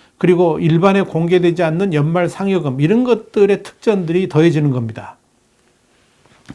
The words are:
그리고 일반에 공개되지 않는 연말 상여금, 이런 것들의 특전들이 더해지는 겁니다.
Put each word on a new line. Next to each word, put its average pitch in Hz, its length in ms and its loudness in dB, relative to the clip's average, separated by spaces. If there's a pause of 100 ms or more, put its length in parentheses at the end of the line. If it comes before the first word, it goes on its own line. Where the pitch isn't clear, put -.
(160)
그리고 170 420 2
일반에 175 440 2
공개되지 170 600 0
않는 165 320 -2
연말 160 340 0
상여금, 156 520 -4
이런 214 240 0
것들의 202 580 0
특전들이 185 640 -2
더해지는 151 440 2
겁니다. 110 440 -8 (1400)